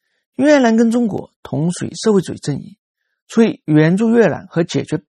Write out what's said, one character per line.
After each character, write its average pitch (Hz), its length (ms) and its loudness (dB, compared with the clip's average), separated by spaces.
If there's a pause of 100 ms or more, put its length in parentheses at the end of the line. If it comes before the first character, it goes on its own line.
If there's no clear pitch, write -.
(340)
越 294 240 2
南 233 180 2
跟 233 140 2
中 240 180 0
国 - 240 -8 (120)
同 156 280 -4
属 - 140 -8
于 - 80 -10
社 220 200 -2
会 190 80 2
主 - 120 -8
义 - 40 -12
阵 139 260 -8
营， - 140 -20 (500)
出 226 160 2
于 - 220 -2
援 156 300 2
助 220 140 0
越 226 160 4
南 151 220 -4
和 170 160 -2
解 139 200 -4
决 151 280 -6